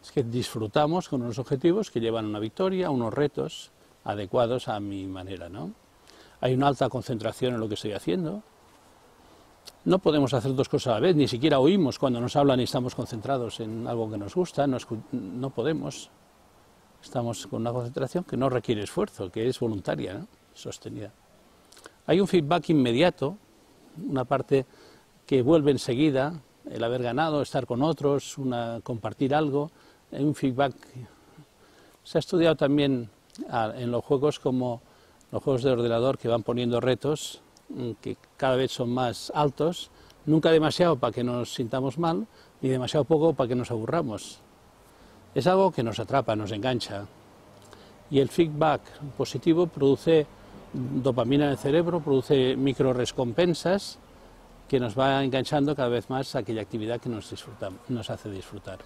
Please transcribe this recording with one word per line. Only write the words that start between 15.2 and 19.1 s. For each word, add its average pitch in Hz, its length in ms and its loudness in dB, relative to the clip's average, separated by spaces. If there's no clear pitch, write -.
podemos. 143 600 -4
Estamos 117 460 -6
con 113 140 -6
una 117 100 -2
concentración 127 520 -4
que - 140 -6
no 135 120 2
requiere 113 340 0
esfuerzo, 107 480 -4